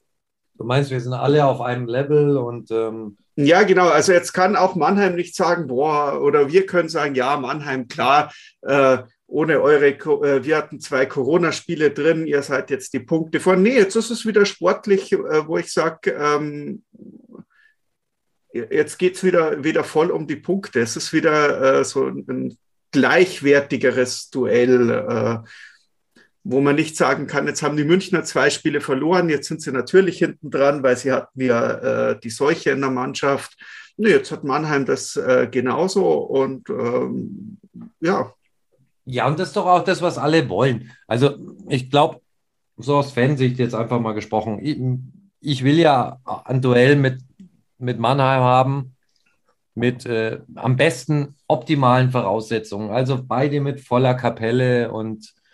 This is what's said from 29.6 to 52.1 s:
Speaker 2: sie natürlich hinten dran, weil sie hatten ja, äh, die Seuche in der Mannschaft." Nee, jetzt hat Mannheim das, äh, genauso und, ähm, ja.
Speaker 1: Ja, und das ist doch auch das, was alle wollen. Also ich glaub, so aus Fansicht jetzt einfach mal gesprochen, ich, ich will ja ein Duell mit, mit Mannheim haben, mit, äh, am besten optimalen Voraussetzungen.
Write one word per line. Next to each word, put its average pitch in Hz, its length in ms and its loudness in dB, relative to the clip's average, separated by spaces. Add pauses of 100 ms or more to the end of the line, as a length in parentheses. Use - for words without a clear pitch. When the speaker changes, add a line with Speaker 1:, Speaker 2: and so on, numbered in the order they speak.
Speaker 2:
sie 143 100 -8
natürlich 170 460 2
hinten 160 320 -4
dran, 139 320 2
weil 123 160 2
sie 135 140 -2
hatten 123 280 -4
ja, 120 720 0
äh, 117 100 -4
die 117 120 -12
Seuche 147 400 -2
in 135 100 -2
der 135 80 -2
Mannschaft." 131 680 -4 (400)
Nee, 214 140 0
jetzt 147 220 4
hat 151 120 -10
Mannheim 143 420 -2
das, - 320 -4
äh, 127 340 2
genauso 156 640 0
und, 135 560 -2
ähm, 123 920 -6 (400)
ja. 165 340 -4 (720)
Speaker 1:
Ja, 123 220 -2
und 156 120 0
das 185 100 -4
ist - 60 -8
doch 185 120 -2
auch 180 160 4
das, 175 180 0
was 170 160 -2
alle 147 320 2
wollen. 113 420 0 (140)
Also 127 300 2 (320)
ich 127 240 -4
glaub, 156 300 2 (540)
so 127 200 -2
aus 139 160 0
Fansicht 127 480 0
jetzt 117 160 -2
einfach 117 240 -2
mal 110 140 -4
gesprochen, 107 500 -4
ich, 147 160 -4 (640)
ich 131 220 -4
will 143 140 4
ja 139 400 2 (280)
ein 131 160 -2
Duell 127 340 6
mit, 131 240 0 (580)
mit 123 220 -6
Mannheim 131 420 2
haben, 131 540 2 (800)
mit, 120 320 -2
äh, 113 320 -4 (160)
am 127 200 -2
besten 147 600 -2 (120)
optimalen 127 640 2
Voraussetzungen. 110 800 -4